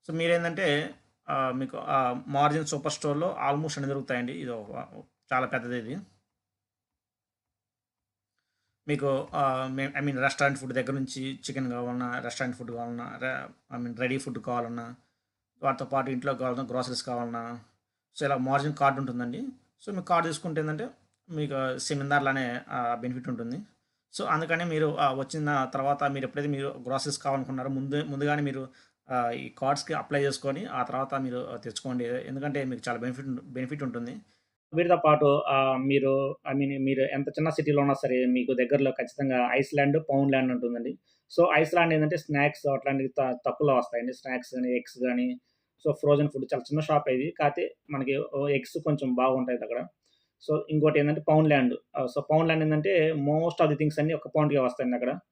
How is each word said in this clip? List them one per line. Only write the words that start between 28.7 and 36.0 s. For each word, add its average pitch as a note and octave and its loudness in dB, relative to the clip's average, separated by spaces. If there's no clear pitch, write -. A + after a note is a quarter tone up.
ఆ, C3 -2
ఈ - -8
కార్డ్స్‌కి C#3+ -2
అప్లై C#3 -2
చేసుకొని C#3 -2
ఆ B2+ -4
తర్వాత C3+ -4
మీరు, B2+ -4
ఆ, B2 -10
తెచ్చుకోండి. B2 -6
ఎందుకంటే C3+ -4
మీకు B2 -6
చాలా A#2 -4
బెనిఫిట్ B2+ -6
ఉం-, B2+ -6
బెనిఫిట్ C3 -6
ఉంటుంది. A#2+ -6
వీటితో E3+ 4
పాటు, D3+ 6
ఆ, C#3 2
మీరు, C3+ 2